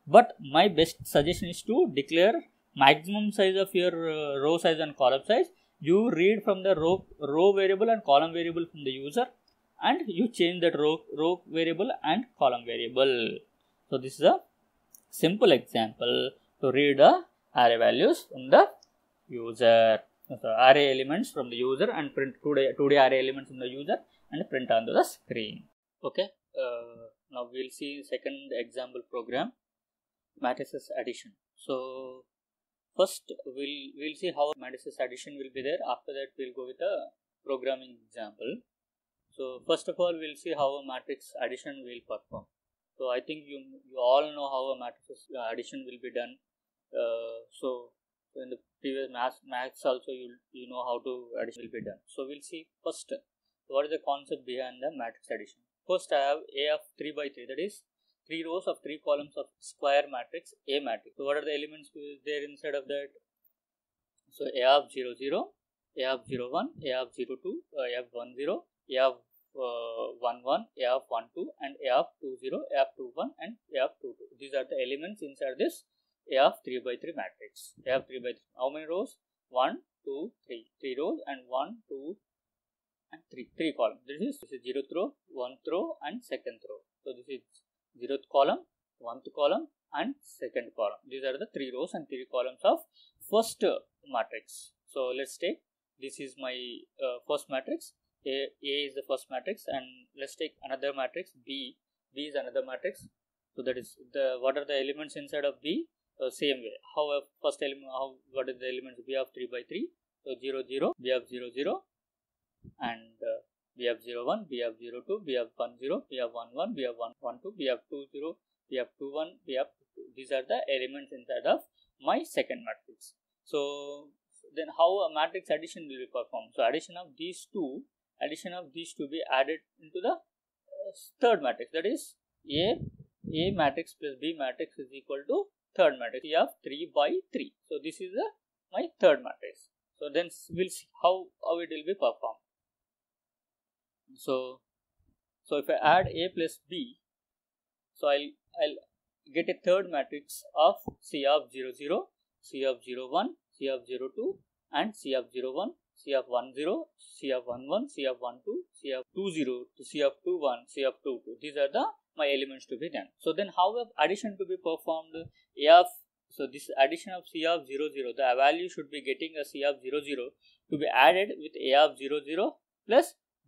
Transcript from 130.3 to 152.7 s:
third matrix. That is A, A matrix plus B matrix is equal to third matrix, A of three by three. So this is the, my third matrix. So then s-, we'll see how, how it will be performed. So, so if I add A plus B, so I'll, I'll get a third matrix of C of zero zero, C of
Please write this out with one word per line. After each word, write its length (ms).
third 220
matrix. 320
That 140
is 300
A, 240
A 200
matrix 460
plus 220
B 180
matrix 400
is 140
equal 360
to 180
third 240
matrix, 360
A 80
of 60
three 320
by 260
three. 220
So 120
this 200
is 100
the, 160
my 180
third 200
matrix. 500
So 140
then 140
s-, 240
we'll 180
see 200
how, 260
how 180
it 100
will 160
be 80
performed. 500
So, 420
so 140
if 120
I 40
add 340
A 260
plus 240
B, 300
so 140
I'll, 220
I'll 160
get 160
a 60
third 240
matrix 540
of 160
C 240
of 280
zero 180
zero, 380
C 220
of 180